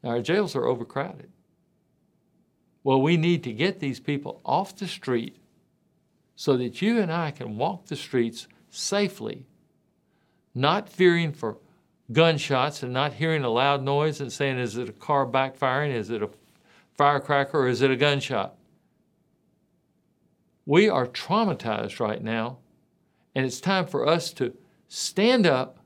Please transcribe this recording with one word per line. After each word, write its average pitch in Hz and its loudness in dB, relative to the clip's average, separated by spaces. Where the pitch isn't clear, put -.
Now, 127 -6
our 120 0
jails 180 0
are - -2
overcrowded. 131 -4
Well, 135 4
we 165 4
need 170 2
to 120 -8
get 170 -2
these 135 -6
people 143 -6
off 185 -2
the 196 -10
street - -4
so 139 0
that 123 -4
you 226 2
and 175 0
I 160 -2
can 113 -10
walk 175 -4
the 147 -10
streets 117 -2
safely, 196 -4
not 151 0
fearing 170 4
for 110 -6
gunshots 147 2
and 123 -6
not 135 0
hearing 156 -2
a 120 0
loud 135 2
noise 147 0
and 127 -8
saying, 135 -2
"Is 117 -4
it 120 -6
a 107 -14
car 139 0
backfiring? 131 0
Is 107 -4
it 110 -4
a 104 -4
firecracker 143 2
or 127 4
is 123 0
it 135 6
a 131 2
gunshot?" 139 0
We 185 6
are 139 2
traumatized 123 -2
right 110 -2
now, 113 -4
and 135 0
it's 127 -6
time 190 0
for 127 0
us 170 0
to - -4
stand 220 2
up 131 0